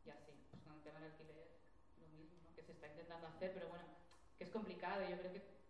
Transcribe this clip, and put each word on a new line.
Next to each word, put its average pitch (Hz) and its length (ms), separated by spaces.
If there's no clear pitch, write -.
y 151 60
así. 147 200
Pues - 100
con 151 120
el 156 80
tema 151 180
del 156 100
alquiler, 156 380
lo 165 160
mismo, 160 320
¿no? - 80
Que 160 80
se 160 100
está 156 140
intentando 165 400
hacer, 185 260
pero 185 180
bueno, 175 140
que 185 60
es 180 60
complicado. 202 520
Yo 180 160
creo 180 140
que 190 100